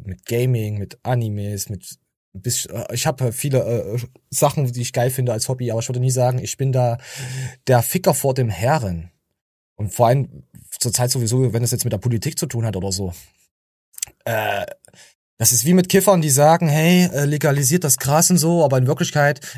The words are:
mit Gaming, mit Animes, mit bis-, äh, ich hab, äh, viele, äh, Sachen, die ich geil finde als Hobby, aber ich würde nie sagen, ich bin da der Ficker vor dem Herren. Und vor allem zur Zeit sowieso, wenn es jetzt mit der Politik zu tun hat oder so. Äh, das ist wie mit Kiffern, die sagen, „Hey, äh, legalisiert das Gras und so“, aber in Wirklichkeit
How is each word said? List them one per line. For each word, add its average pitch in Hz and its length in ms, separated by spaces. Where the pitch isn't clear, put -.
mit 92 220
Gaming, 117 520
mit 98 240
Animes, 104 640
mit - 300
bis-, 107 340
äh, 107 260
ich 123 140
hab, 156 140
äh, 120 120
viele, 131 260
äh, 123 40
Sachen, 139 420
die 120 80
ich 120 120
geil 127 180
finde 123 220
als 110 160
Hobby, 127 220
aber 113 100
ich - 80
würde 123 120
nie 127 100
sagen, 127 280
ich - 180
bin 135 160
da 123 260
der 123 160
Ficker - 320
vor 135 200
dem 127 140
Herren. 104 640
Und 107 160
vor 120 140
allem 135 380
zur 120 140
Zeit 123 180
sowieso, 120 420
wenn 117 120
es 117 80
jetzt 117 120
mit 113 80
der 107 60
Politik 120 400
zu 170 80
tun 117 180
hat 107 120
oder 95 160
so. 92 200
Äh, 107 420
das 113 120
ist 117 140
wie 175 100
mit 180 140
Kiffern, 190 340
die 151 80
sagen, 156 380
„Hey, 170 440
äh, 143 120
legalisiert 143 580
das 143 160
Gras 151 320
und 180 80
so“, 165 260
aber 131 140
in 127 80
Wirklichkeit 147 540